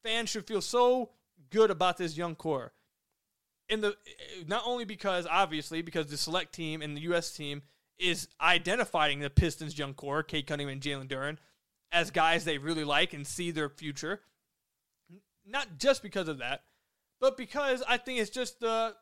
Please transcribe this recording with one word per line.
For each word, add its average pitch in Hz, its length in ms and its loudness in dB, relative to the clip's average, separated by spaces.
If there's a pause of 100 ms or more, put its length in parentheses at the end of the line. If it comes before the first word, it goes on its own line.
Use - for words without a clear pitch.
fans 226 280 -2
should 214 160 -6
feel 214 160 -2
so 247 480 4 (400)
good 214 200 6
about 180 280 2
this 160 180 -2
young 170 180 -4
core, 143 380 -4 (960)
in 220 140 0
the, 208 120 2 (520)
not 208 180 -2
only 240 220 -2
because, 190 440 -2
obviously, 160 520 2
because 165 240 -2
the 143 100 -8
select 165 380 -2
team 160 260 -6
and 151 160 -6
the 147 60 -8
U 170 120 0
S 170 160 0
team 143 300 -8 (380)
is 170 300 0 (120)
identifying 165 760 2
the 143 100 -4
Pistons' 151 480 2
young 139 160 -6
core, 139 300 -4
Cade 151 240 -4
Cunningham 143 260 -4
and 135 80 -8
Jalen 135 280 -6
Duren, 139 280 -4 (540)
as 170 200 2
guys 165 340 4
they 156 140 -2
really 156 260 -2
like 147 280 2
and 143 140 -10
see 175 240 -6
their 151 180 -2
future. 156 520 -8 (920)
N-, 185 100 -20 (240)
not 214 340 -6
just 269 240 4
because 185 260 -2
of 147 100 -4
that, 123 240 -4 (580)
but 262 160 4
because 262 520 0
I 240 80 4
think 247 240 -2
it's 214 100 0
just 247 300 -6
the 226 420 0